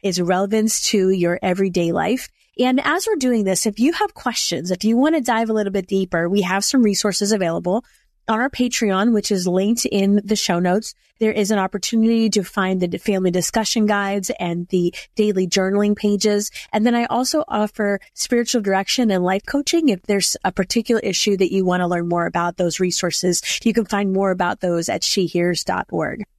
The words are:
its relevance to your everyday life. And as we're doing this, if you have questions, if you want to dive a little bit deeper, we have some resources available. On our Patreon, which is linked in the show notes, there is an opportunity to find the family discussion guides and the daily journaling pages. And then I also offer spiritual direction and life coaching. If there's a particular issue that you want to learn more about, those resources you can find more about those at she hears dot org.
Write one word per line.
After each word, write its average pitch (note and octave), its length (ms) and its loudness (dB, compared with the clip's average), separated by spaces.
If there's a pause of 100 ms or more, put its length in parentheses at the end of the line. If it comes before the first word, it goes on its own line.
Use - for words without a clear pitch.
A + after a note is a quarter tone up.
its F3+ 180 -2
relevance G3 600 0 (100)
to F#3+ 180 2
your F3 320 0
everyday F3+ 500 0
life. E3+ 380 -2 (280)
And B3+ 280 2
as D#4+ 200 -2
we're G#4+ 120 0
doing B3 260 2
this, F#3+ 220 0
if G#3 140 -4
you C4 120 4
have G4+ 220 -2
questions, F3 580 -4
if F#3 140 -4
you A3+ 100 4
want D4 200 4
to D4+ 60 0
dive A3+ 280 0
a A3 40 0
little G3+ 200 -2
bit G3 140 -2
deeper, F3+ 420 0
we G3 140 2
have F#3+ 200 0
some C4 200 2
resources G3+ 500 0
available. F3 500 -2 (440)
On A3 120 0
our C4 100 0
Patreon, A3+ 640 0
which G#3 180 0
is F#3 140 0
linked G3 400 0
in G3 380 2
the G3+ 120 0
show F3+ 220 -2
notes, F3+ 380 0 (240)
there A3 120 2
is G3+ 200 0
an G#3+ 80 2
opportunity A3 720 0
to G3 120 2
find F#3+ 380 -2
the F3 160 -2
family F#3 320 0
discussion G#3 560 0
guides G3+ 540 -2
and F3 300 -4
the F3 260 0 (200)
daily F#3+ 320 2
journaling G3+ 480 2
pages. G#3 540 0 (240)
And G#3+ 140 2
then A#3+ 80 2
I A#3 100 0
also B3+ 420 0
offer G#3 520 -2 (160)
spiritual A#3+ 460 0
direction G3 500 0
and F#3 120 2
life F#3+ 220 0
coaching. D4 440 0
If F#3+ 140 0
there's G3+ 400 0
a F#3 80 0
particular A3 500 0
issue G3+ 360 0
that F#3 160 2
you F#3+ 120 2
want F3+ 160 2
to F3 60 0
learn E3+ 220 -2
more E3+ 160 0
about, F3 320 -2
those F3 220 0
resources F3+ 640 0 (200)
you A3+ 100 2
can A3+ 120 0
find G3+ 260 -2
more F#3+ 200 2
about F3+ 280 -2
those E3+ 300 -2
at - 140 -2
she F#3 240 0
hears F3 360 0
dot - 280 -4
org. E3 320 -4 (160)